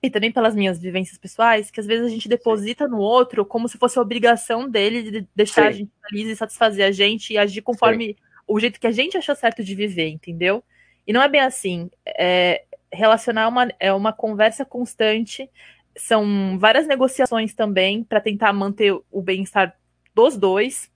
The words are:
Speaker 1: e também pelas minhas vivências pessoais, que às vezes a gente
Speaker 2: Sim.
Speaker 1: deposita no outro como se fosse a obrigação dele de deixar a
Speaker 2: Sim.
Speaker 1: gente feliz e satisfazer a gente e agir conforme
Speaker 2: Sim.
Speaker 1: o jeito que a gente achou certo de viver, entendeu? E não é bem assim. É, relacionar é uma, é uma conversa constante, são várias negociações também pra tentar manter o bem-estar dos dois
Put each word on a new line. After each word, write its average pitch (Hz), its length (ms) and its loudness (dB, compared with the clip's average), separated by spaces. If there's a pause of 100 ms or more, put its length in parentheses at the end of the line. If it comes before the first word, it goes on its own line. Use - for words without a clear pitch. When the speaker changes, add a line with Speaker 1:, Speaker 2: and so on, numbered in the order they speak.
Speaker 1:
e 262 80 0
também 220 200 -2
pelas 226 220 2
minhas 196 260 0
vivências 185 380 -6
pessoais, 220 540 0
que - 80 -12
às 208 80 -6
vezes 233 180 0
a 240 40 0
gente 226 140 -8
Speaker 2:
Sim. 214 60 -12
Speaker 1:
deposita 233 580 -2
no 233 120 -4
outro 226 440 2
como 226 240 -4
se - 120 -10
fosse 247 180 2
a 247 40 2
obrigação 233 680 2
dele 220 320 0
de 214 340 -8
deixar 208 340 4
a - 20 -2
Speaker 2:
Sim. 208 80 -8
Speaker 1:
gente 202 120 -10 (160)
feliz 208 200 -6
e 220 80 -6
satisfazer 214 500 0
a 196 60 2
gente 202 420 -2
e 214 60 2
agir 202 240 0
conforme 226 460 0
Speaker 2:
Sim. 208 60 -10 (320)
Speaker 1:
o 214 120 0
jeito 233 200 -2
que - 80 -6
a 226 40 2
gente 277 260 -2
achou 294 180 -2
certo 233 280 -2
de 196 100 -8
viver, 185 360 -4
entendeu? 175 540 -4 (440)
E 208 40 -4
não 240 100 4
é 285 60 4
bem 285 140 4
assim. 185 480 -4 (160)
É, 180 580 0 (280)
relacionar 220 520 2
é 226 40 2
uma, 247 200 0 (120)
é 196 140 2
uma 208 200 -2
conversa 220 500 0
constante, 233 880 -4 (480)
são 202 600 0
várias 226 280 4
negociações 254 680 0
também 208 500 0
pra 214 180 0
tentar 208 320 0
manter 202 380 0 (200)
o 196 100 -6
bem-estar 190 540 -2 (380)
dos 247 240 4
dois 202 580 -2